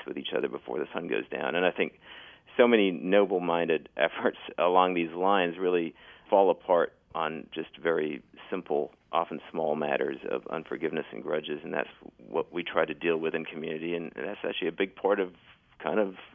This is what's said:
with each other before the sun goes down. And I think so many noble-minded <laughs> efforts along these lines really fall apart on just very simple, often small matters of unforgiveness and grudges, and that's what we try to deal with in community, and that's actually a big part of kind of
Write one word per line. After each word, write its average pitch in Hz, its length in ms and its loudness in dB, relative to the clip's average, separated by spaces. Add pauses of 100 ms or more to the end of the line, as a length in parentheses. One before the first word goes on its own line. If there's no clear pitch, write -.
with 69 100 -8
each 67 180 -8
other 65 120 0
before 64 320 -8
the 71 140 -4
sun 85 140 -6
goes - 220 -2
down. 69 260 -4
And 90 100 2
I 87 60 4
think - 280 -4 (580)
so 120 100 8
many 110 220 6
noble-minded 87 1040 2
<laughs> - 40 -8
efforts - 400 0 (200)
along 90 380 4
these 82 160 0
lines 90 480 2
really 90 340 2 (340)
fall 98 220 6
apart 85 440 2 (200)
on 80 400 -4
just 80 160 -8 (120)
very 78 400 0 (280)
simple, 76 420 -2 (200)
often 82 280 -2 (100)
small 78 260 -2
matters 71 420 -2 (120)
of - 180 -4
unforgiveness 78 640 -6
and 55 120 -12
grudges, 78 400 -4
and 80 100 -8
that's 78 160 -4 (380)
what - 240 -4
we 87 120 -4
try 85 220 0
to 80 80 -4
deal 80 240 0
with 80 160 -2
in 80 120 -4
community, 80 500 -6
and 85 200 -8
that's 90 280 -8
actually - 240 -4
a 85 60 -2
big 95 220 -2
part 101 240 2
of 90 120 -2 (500)
kind 80 180 0
of 95 160 0 (200)